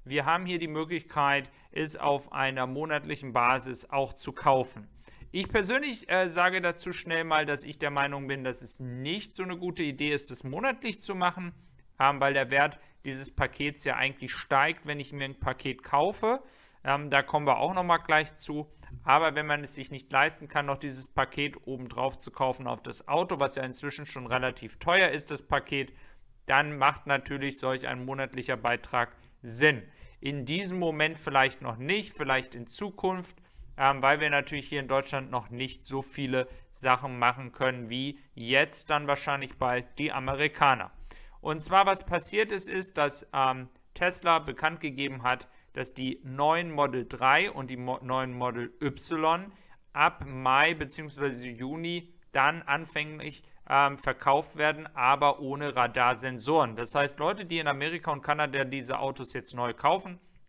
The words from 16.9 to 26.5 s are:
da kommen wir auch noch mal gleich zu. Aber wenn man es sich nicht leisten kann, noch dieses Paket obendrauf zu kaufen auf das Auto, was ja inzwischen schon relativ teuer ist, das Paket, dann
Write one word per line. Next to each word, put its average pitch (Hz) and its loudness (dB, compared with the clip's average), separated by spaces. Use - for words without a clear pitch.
da 139 6
kommen 147 0
wir 131 6
auch 160 0
noch 185 0
mal 170 4
gleich 156 2
zu. 151 -8
Aber 151 6
wenn 151 -2
man 147 0
es 131 -8
sich 131 -10
nicht 139 -10
leisten 147 2
kann, 143 -2
noch 139 -2
dieses 135 -10
Paket 143 -2
obendrauf 127 -4
zu - -14
kaufen 127 -2
auf 120 -6
das - -12
Auto, 170 0
was 135 0
ja 131 -4
inzwischen 139 -8
schon 123 -12
relativ 123 -4
teuer 180 4
ist, 147 -4
das 135 -6
Paket, 139 -2
dann 147 4